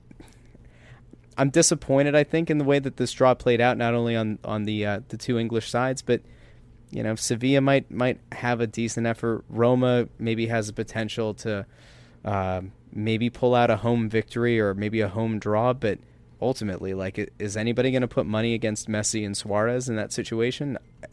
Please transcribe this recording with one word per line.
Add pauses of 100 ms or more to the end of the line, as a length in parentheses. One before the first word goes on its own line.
(1400)
I'm
disappointed,
I
think,
in
the
way
that
this
draw
played
out,
not
only
on,
on
the,
uh, (100)
the
two
English
sides,
but, (680)
you
know,
Sevilla
might,
might (100)
have
a
decent
effort.
Roma (100)
maybe
has
the
potential
to, (580)
uh, (360)
maybe
pull
out
a
home
victory
or
maybe
a
home
draw,
but (420)
ultimately,
like,
i-, (100)
is
anybody
gonna
put
money
against
Messi
and
Suarez
in
that
situation? (360)